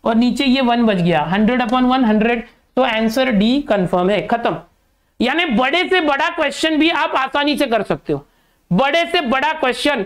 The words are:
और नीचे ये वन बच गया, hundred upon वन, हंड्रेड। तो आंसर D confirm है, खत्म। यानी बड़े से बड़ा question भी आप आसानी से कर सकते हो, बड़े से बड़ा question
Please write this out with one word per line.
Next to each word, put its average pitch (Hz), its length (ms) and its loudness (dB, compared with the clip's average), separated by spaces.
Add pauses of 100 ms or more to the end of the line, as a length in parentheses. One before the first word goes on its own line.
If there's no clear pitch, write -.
और 226 120 0
नीचे 247 280 0
ये 262 180 2
वन 240 240 2
बच 208 100 2
गया, 170 280 2
hundred 214 380 0
upon 247 220 0
वन, 254 200 2
हंड्रेड। 220 400 0 (320)
तो 254 60 2
आंसर 226 480 0
D 226 380 2
confirm 185 420 0
है, 202 160 0
खत्म। 233 300 -2 (640)
यानी 285 260 0
बड़े 269 380 0
से 370 160 2
बड़ा 294 300 0
question 320 480 -2
भी 311 120 2
आप 320 260 -2
आसानी 285 420 -2
से 285 80 0
कर 220 160 -2
सकते - 300 -6
हो, 139 120 -6 (460)
बड़े 285 360 2
से 349 160 -2
बड़ा 269 320 -2
question 254 520 -2